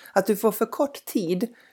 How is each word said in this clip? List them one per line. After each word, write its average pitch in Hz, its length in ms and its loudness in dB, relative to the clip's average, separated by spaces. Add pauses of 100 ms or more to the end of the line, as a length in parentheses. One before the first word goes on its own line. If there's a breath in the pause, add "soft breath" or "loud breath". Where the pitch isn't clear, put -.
(140 loud breath)
Att 190 120 4
du 214 100 2
får 208 160 0
för - 140 -2
kort - 400 -4
tid 185 480 -2 (200 loud breath)